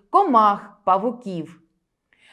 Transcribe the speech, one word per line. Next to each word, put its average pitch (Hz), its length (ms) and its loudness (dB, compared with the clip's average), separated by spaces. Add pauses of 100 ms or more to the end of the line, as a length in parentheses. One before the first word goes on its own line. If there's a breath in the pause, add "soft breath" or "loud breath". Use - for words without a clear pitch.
(100)
комах, 226 720 0
павуків. 190 760 -4 (720 soft breath)